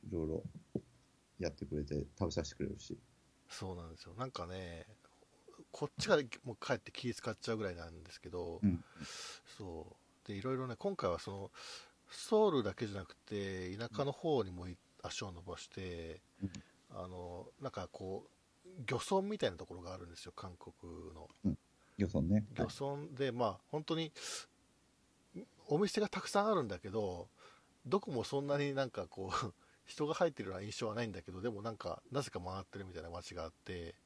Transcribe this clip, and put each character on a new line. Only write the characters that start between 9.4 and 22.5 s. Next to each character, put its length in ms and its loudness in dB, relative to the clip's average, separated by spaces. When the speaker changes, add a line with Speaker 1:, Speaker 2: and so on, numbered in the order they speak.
Speaker 2:
そ 400 -8
う。 40 -16
で、 80 -4
い 60 -4
ろ 120 0
い 40 2
ろ 100 -2
ね、 100 -4
今 180 -2
回 140 4
は 100 2
そ 120 -6
の、 200 -8
ソ 380 6
ウ 20 4
ル 120 6
だ 100 2
け 140 0
じ 60 -4
ゃ 40 -2
な 80 -4
く 100 -18
て、 640 -2
田 180 -4
舎 100 2
の 60 2
方 320 4
に 80 -2
も 160 -6
い-、 60 -6
Speaker 1:
う 0 -
ん。 40 -10
Speaker 2:
足 220 -4
を 80 -4
伸 100 -12
ば 160 -6
し 120 -12
て、 520 -6
Speaker 1:
う 20 0
ん。 60 0
Speaker 2:
あ 160 -6
の、 400 -8
な 80 -2
ん 20 -10
か 200 -4
こ 360 -6
う、 40 -16
漁 140 2
村 120 8
み 160 0
た 100 4
い 40 4
な 60 -8
と 80 -6
こ 100 -10
ろ 60 -8
が 120 -6
あ 40 -6
る 100 -10
ん 20 -14
で 80 -14
す 80 -12
よ、 100 -14
韓 220 -8
国 160 -16
の。 140 -14
Speaker 1:
う 40 8
ん。 80 2
漁 100 6
村 140 4
ね。 320 6